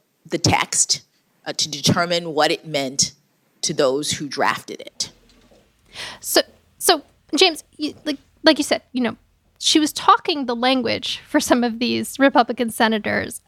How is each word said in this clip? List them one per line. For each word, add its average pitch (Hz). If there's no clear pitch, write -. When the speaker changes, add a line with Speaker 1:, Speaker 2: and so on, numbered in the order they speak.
Speaker 1:
the 160
text, -
uh, 156
to -
determine 170
what 156
it 165
meant 139
to -
those 143
who 151
drafted -
it. -
Speaker 2:
So, -
so 311
James, 339
you, 302
like, 294
like 311
you 302
said, -
you 254
know, 226
she -
was 302
talking 339
the 240
language 240
for -
some 247
of 226
these 226
Republican 254
senators. 214